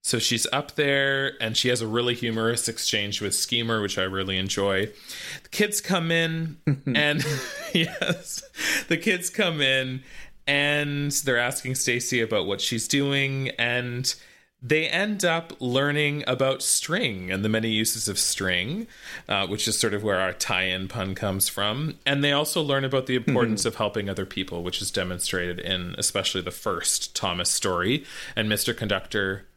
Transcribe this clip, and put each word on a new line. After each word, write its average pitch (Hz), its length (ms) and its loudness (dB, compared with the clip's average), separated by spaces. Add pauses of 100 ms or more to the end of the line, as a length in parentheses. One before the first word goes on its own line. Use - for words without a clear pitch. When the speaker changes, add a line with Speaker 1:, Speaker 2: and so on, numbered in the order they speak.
Speaker 1:
So 117 140 0
she's 113 320 2
up 143 240 -2
there 139 640 2
and 113 140 -2
she 127 140 4
has 123 120 4
a 113 60 -2
really 120 260 2
humorous 117 540 0
exchange 104 540 -2
with 98 120 0
Schemer, 113 480 0
which 101 160 -2
I 92 60 2
really 95 340 -2
enjoy. 98 500 2 (560)
The - 60 -20
kids 208 300 0
come 170 320 0
in 165 500 0
Speaker 2:
<laughs> 139 320 0
Speaker 1:
and 147 320 2 (240)
<laughs> - 240 -10
yes, - 680 -2 (460)
the 165 80 4
kids 180 320 0
come 170 320 0
in 131 420 2 (420)
and 143 680 2
they're 131 280 2
asking 123 360 -2
Stacy 120 440 0
about 110 280 2
what 101 120 0
she's 117 300 0
doing, 139 600 2
and 123 640 0 (480)
they 156 280 2
end 196 340 0
up 165 380 2
learning 143 680 2
about 131 340 2
string 113 680 0
and 98 140 0
the 110 40 4
many 110 200 2
uses 110 400 0
of 95 100 -2
string, 98 680 0 (420)
uh, 98 180 2
which 104 220 -2
is 107 100 0
sort 104 140 2
of 104 100 -2
where 101 160 2
our 92 140 0
tie-in 92 560 -2
pun 95 260 -4
comes 98 320 0
from. 113 580 -2
And 143 160 2
they 143 120 4
also 151 280 0
learn 139 220 2
about 131 220 0
the 127 100 0
importance 117 460 2
Speaker 2:
Mm-hmm. 123 80 0
Speaker 1:
of - 60 -6
helping 104 340 -2
other 95 160 -2
people, 87 380 -6
which 90 180 -4
is 98 100 -4
demonstrated 90 680 -2
in 90 360 -4
especially - 440 0
the 87 100 -6
first - 640 -2
Thomas 90 340 0
story. 95 540 2 (320)
And 107 140 0
Mister 107 240 0
Conductor 98 720 -2 (100)